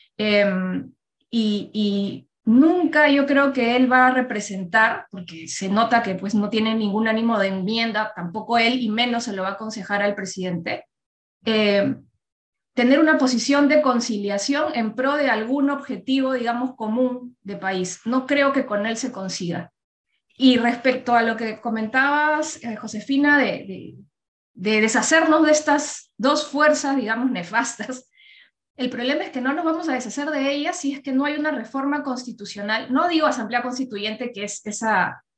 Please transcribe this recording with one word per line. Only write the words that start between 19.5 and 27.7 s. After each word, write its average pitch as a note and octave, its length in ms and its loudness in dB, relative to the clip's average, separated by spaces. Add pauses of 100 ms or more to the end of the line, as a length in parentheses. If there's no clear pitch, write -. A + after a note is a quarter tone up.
Y B3+ 220 6
respecto B3 580 0
a A#3 60 6
lo A3+ 140 0
que A3 240 -6
comentabas, C#4+ 1040 0
eh, A3+ 140 -8
Josefina, C#4 600 2
de, C4 100 4
de, F#3 480 -8 (600)
de G#3+ 260 0
deshacernos D#4 640 4
de D4+ 60 6
estas - 680 0
dos C#4+ 300 0
fuerzas, C#4+ 500 2
digamos, A#3 360 -2
nefastas, A3 760 -6 (680)